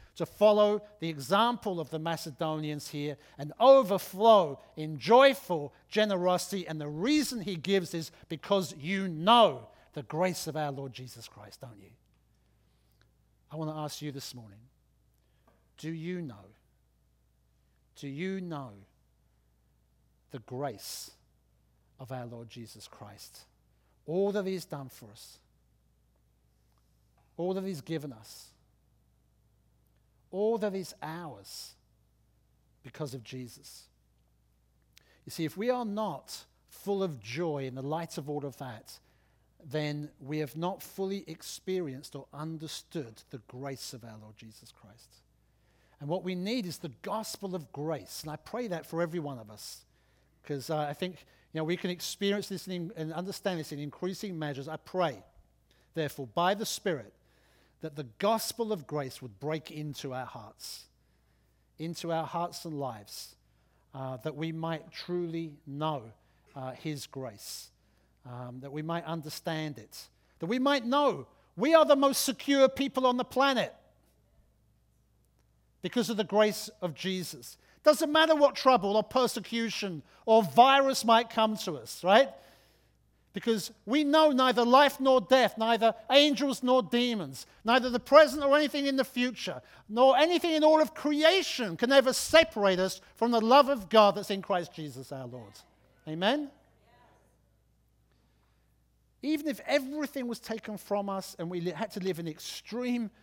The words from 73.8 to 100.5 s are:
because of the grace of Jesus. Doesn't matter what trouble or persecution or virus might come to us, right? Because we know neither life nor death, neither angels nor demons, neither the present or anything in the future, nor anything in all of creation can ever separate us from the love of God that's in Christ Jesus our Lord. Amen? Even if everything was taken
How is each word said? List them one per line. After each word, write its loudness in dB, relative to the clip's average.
because 0
of -4
the 0
grace 2
of -6
Jesus. -8
Doesn't 4
matter 6
what 6
trouble 4
or 4
persecution -2
or 6
virus 6
might 6
come 0
to -4
us, -14
right? 8
Because 0
we 2
know 6
neither 4
life 6
nor 6
death, 4
neither 2
angels 4
nor 4
demons, -2
neither 2
the 0
present 6
or 4
anything 2
in -2
the 2
future, -4
nor 6
anything 4
in 4
all 8
of 2
creation 2
can 2
ever 8
separate 4
us 0
from 0
the 4
love 8
of -4
God 8
that's -6
in -4
Christ -2
Jesus -12
our -10
Lord. -14
Amen? 0
Even -2
if -4
everything -4
was -6
taken -10